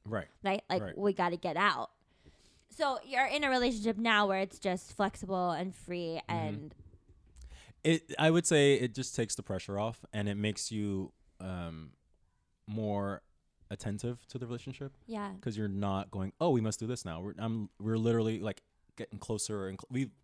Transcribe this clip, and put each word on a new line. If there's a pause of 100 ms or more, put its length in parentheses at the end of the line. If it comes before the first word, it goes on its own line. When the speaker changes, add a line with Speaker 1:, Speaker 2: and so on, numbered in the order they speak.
Speaker 1:
Right. (160)
Speaker 2:
Right?
Like,
Speaker 1:
Right.
Speaker 2:
we
gotta
get
out. (800)
So
you're
in
a
relationship
now
where
it's
just
flexible
and
free
Speaker 1:
Mm-hmm.
Speaker 2:
and (1080)
Speaker 1:
It,
I
would
say
it
just
takes
the
pressure
off,
and
it
makes
you, (280)
um, (720)
more (480)
attentive
to
the
relationship. (120)
Speaker 2:
Yeah.
Speaker 1:
'Cause
you're
not
going,
"Oh,
we
must
do
this
now."
We're,
I'm,
we're
literally,
like, (320)
getting
closer,
and
cl-,
we've (120)